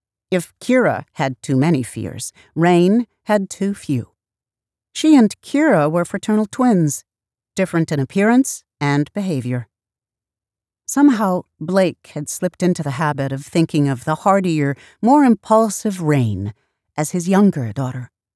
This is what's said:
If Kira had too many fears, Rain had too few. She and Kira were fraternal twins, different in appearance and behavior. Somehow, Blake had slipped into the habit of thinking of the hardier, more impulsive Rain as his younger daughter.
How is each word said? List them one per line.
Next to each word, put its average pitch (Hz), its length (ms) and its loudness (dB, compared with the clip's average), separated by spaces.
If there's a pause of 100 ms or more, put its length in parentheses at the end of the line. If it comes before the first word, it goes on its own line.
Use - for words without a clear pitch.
(300)
If - 300 -4
Kira 220 440 0 (100)
had 135 280 -4
too 135 140 -2
many 139 260 2
fears, 107 500 -10 (220)
Rain 180 520 2 (180)
had 208 260 -2
too 196 240 -6
few. - 380 -6 (840)
She 311 220 4
and 220 260 4
Kira 220 480 2
were 175 140 0
fraternal 214 420 -2
twins, 190 580 0 (500)
different 175 380 -2
in 143 80 -2
appearance 220 640 0 (160)
and 143 320 -2
behavior. 127 560 -6 (1200)
Somehow, 214 580 2 (140)
Blake 180 560 -2
had 151 140 -8
slipped - 340 -8
into 180 200 0
the 143 100 -6
habit 139 400 -4
of 135 120 -8
thinking 160 440 0
of 127 160 -4
the 156 120 -2
hardier, 165 600 0 (240)
more 277 240 4
impulsive 214 800 0
Rain 110 500 0 (440)
as 151 160 -4
his 175 160 -4
younger 185 440 2
daughter. 127 380 -8 (260)